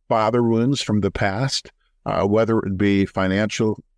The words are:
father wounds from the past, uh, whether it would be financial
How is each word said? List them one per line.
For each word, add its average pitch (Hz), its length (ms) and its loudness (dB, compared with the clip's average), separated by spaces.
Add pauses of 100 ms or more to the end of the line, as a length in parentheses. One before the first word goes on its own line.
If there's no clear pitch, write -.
father 113 340 2
wounds 117 400 0
from 107 200 0
the 95 100 0
past, 107 600 -4 (360)
uh, 92 180 0
whether 110 320 2
it - 60 0
would 98 140 -4
be 98 280 2
financial 104 800 -2 (140)